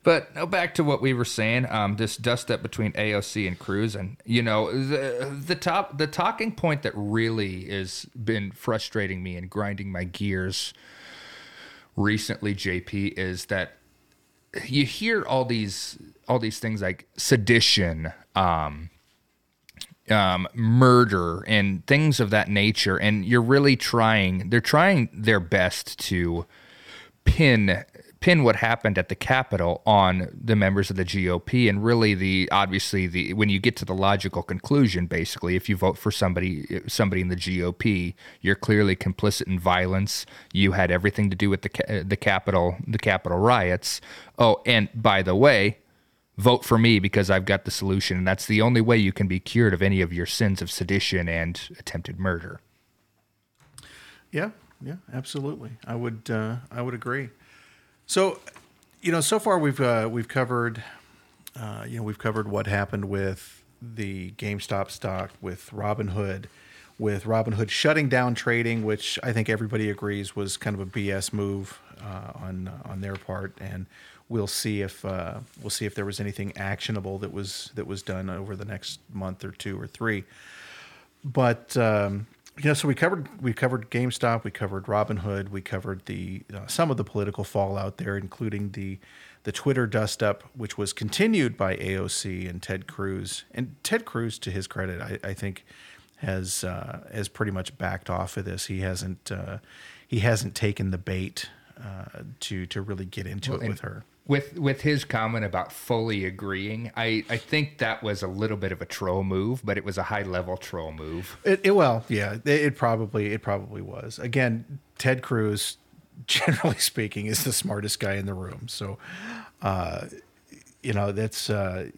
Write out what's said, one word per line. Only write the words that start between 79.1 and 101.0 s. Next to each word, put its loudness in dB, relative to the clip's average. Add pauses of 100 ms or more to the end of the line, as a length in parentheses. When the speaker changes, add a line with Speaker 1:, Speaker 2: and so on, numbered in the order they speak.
Speaker 2:
month -8
or -10
two -10
or -10
three. -4 (1000)
But, 2
um, 2 (320)
you -10
know, 4
so 0
we 2
covered, 0 (120)
we 0
covered -2
GameStop, 0
we -6
covered -6
Robinhood, -2
we -8
covered -8
the, -8 (100)
uh, -14
some 0
of 0
the -2
political -4
fallout -4
there, -6
including -8
the, -10 (460)
the -6
Twitter 0
dust -2
up, 0 (120)
which -10
was -4
continued 0
by 0
A -4
O -4
C -6
and -8
Ted -8
Cruz. -8
And -8
Ted -2
Cruz, -6
to -8
his -6
credit, -8
I, -10
I -8
think -10 (520)
has, -4
uh, -8
has -6
pretty -4
much -8
backed -6
off -4
of -6
this. -8
He -6
hasn't, -6
uh, -10 (480)
he -2
hasn't 0
taken -2
the -4
bait, -6 (320)